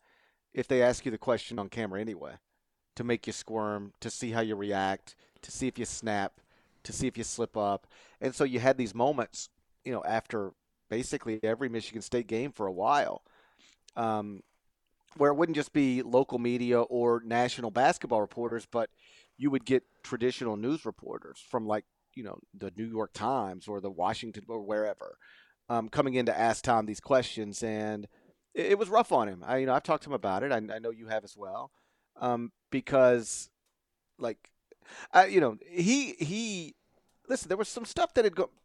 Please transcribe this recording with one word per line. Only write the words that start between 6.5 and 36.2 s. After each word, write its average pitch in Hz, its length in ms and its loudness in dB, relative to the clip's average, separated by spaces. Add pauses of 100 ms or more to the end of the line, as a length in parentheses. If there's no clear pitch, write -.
to 113 100 -14
see 135 140 -4
if 123 100 -2
you 113 80 -6
slip - 320 -6
up. 101 300 0 (340)
And 127 140 -2
so 151 100 0
you 123 160 0
had 131 160 6
these 113 180 -4
moments, 123 540 -2 (380)
you 127 60 -6
know, 98 120 -4
after 104 480 -2 (380)
basically 117 520 -4
every 113 280 0
Michigan 110 320 -6
State 120 240 -2
game 117 260 -4
for 104 140 -4
a 95 60 -2
while, 110 500 0 (760)
um, 107 460 -4 (720)
where 143 160 4
it - 20 2
wouldn't 160 220 2
just 147 160 -2
be 131 300 4
local 123 360 2
media 120 420 2
or 120 440 2
national 117 480 0
basketball 120 480 2
reporters, 113 440 -4
but 113 260 -2 (460)
you 139 140 0
would 135 140 0
get 127 180 4 (220)
traditional 120 520 -2
news 123 300 -4
reporters - 640 -12
from, 113 160 -2
like, 107 180 -2 (300)
you 131 80 -12
know, 98 160 -12 (160)
the 98 220 -10
New 113 100 -6
York 110 260 -4
Times 104 540 -4
or 101 140 -6
the 98 100 -6
Washington 101 580 -2
or 113 140 -8
wherever, 107 560 -2 (500)
um, 113 200 -2
coming 139 260 0
in 127 120 2
to 95 120 0
ask 113 240 2
Tom 113 240 4
these 107 140 -8
questions. 113 640 0
And 107 420 -4 (480)
it, 170 120 -2
it 202 120 6
was 208 100 -2
rough 220 220 4
on 123 160 4
him. 92 180 -8
I, 123 120 0
you 131 100 2
know, 127 80 4
I've 147 80 2
talked 156 220 0
to 147 60 -12
him 139 40 -2
about 101 300 0
it. 139 80 0
I, 117 60 2
I 107 200 -6
know 117 120 -6
you 113 180 -14
have 110 160 -2
as 101 120 -20
well, 104 360 -10 (480)
um, 120 320 -2 (180)
because, 127 800 4 (640)
like, - 360 -8 (600)
I, 185 140 10
you 190 140 4
know, 113 160 2 (120)
he, 202 520 0